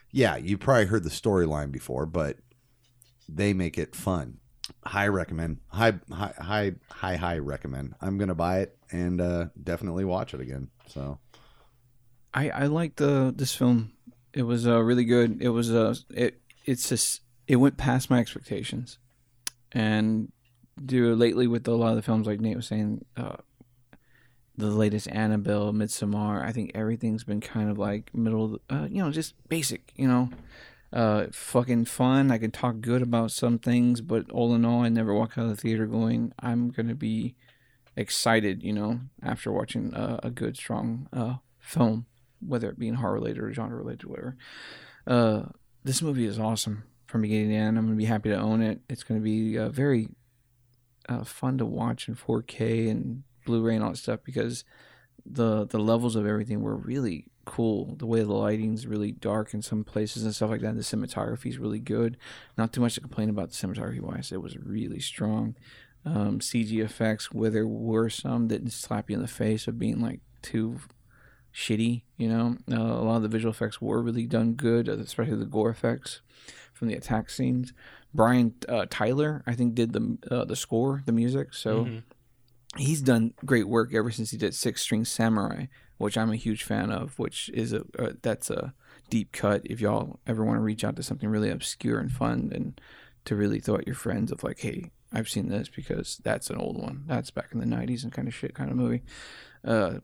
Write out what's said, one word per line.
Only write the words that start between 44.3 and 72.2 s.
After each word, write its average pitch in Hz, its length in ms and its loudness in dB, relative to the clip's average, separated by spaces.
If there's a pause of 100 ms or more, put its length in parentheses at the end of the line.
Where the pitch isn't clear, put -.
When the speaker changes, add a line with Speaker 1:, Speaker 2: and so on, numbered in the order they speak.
Speaker 2:
Uh, 113 380 4 (400)
this 135 180 0
movie 135 240 0
is 107 140 -2
awesome 110 440 -2 (220)
from 113 160 0
beginning 107 280 2
to 107 60 2
end. 107 220 4
I'm 110 80 4
gonna 110 120 2
be 110 80 2
happy 110 240 2
to 101 100 2
own 110 220 2
it. 110 280 0
It's 127 140 -8
gonna 110 160 0
be, 110 380 0
uh, 113 120 0
very, 131 400 2 (1000)
uh, 117 160 -4
fun 131 360 -4
to 117 60 0
watch 113 420 -4
in - 80 -6
four 113 260 -2
K 113 480 0
and 117 340 -4 (220)
Blu-ray 113 300 2
and 110 80 0
all 110 80 0
that - 60 -8
stuff 113 280 -4
because 120 400 -4 (600)
the, 110 400 2
the 110 140 -2
levels 113 380 2
of 104 100 2
everything 107 340 0
were 107 140 -2
really 110 560 -4 (140)
cool. 104 500 -2
The 120 100 -10
way 113 160 2
the 104 120 0
lighting's 107 520 0
really 107 280 -2
dark 104 400 -2
in 107 80 -4
some 107 240 -4
places 107 400 -4
and 107 100 -2
stuff 107 140 0
like 110 100 -2
that. 110 160 -4
The 110 60 -4
cinematography 110 640 -4
is 117 120 -6
really 110 220 -4
good. 117 380 0 (400)
Not 113 160 0
too 127 80 0
much 120 140 2
to - 40 -6
complain - 300 -4
about 104 220 -4
the - 40 -14
cinematography - 460 -6
wise. - 320 -8
It 92 80 -6
was - 160 -10
really 104 420 -6
strong. 110 560 -2 (480)
Um, 104 380 0
C 117 240 0
G 110 160 0
effects, 107 500 -2
where 110 180 0
there 107 180 2
were 113 420 0
some, 117 400 -2
didn't 113 220 -2
slap - 380 -6
you 104 60 -2
in 101 60 -2
the 113 80 -6
face 110 360 -2
of 117 140 -6
being, 110 220 0
like, - 180 -4 (220)
too 117 380 -2 (720)
shitty, 117 500 0 (140)
you 117 100 0